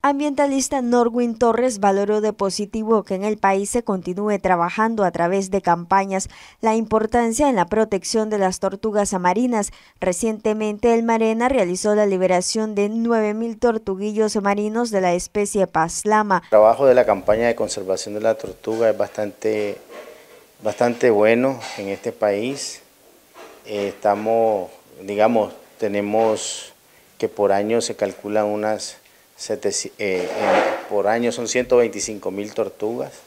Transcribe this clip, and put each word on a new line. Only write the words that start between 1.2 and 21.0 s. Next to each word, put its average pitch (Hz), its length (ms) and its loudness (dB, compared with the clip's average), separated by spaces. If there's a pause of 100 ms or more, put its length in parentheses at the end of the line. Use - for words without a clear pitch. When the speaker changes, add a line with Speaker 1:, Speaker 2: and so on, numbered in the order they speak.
Speaker 1:
Torres 233 420 2
valoró 202 420 2
de 214 120 0
positivo 208 680 -2
que 196 100 -6
en 190 100 -4
el 214 140 -2
país 196 320 2
se 240 140 -2
continúe 196 560 -2
trabajando 196 640 0
a 175 80 2
través 190 400 0
de 196 100 0
campañas 190 680 0 (320)
la 220 160 0
importancia 226 760 2
en 254 60 2
la 175 120 2
protección 220 640 -2
de 214 80 -2
las 185 200 0
tortugas 202 540 -2
marinas. 202 560 0 (300)
Recientemente, 214 960 0
el 233 80 0
Marena 226 460 0
realizó 208 440 0
la 208 140 4
liberación 185 680 0
de 208 160 0
nueve 226 460 0
mil 226 240 -6
tortuguillos 214 800 0
marinos 208 520 0
de 202 120 0
la 180 120 2
especie 202 540 -2
paslama. 202 800 0
Speaker 2:
El - 40 -20
trabajo 113 380 6
de 127 80 8
la 123 100 6
campaña 107 400 2
de 117 80 2
conservación 104 640 -4
de 104 60 -6
la 110 120 0
tortuga 110 560 -2
es 107 80 0
bastante, 104 800 -4 (840)
bastante 120 480 0